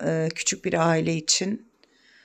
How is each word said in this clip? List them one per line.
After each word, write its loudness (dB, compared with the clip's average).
e, 0
küçük -4
bir 2
aile 2
için, -2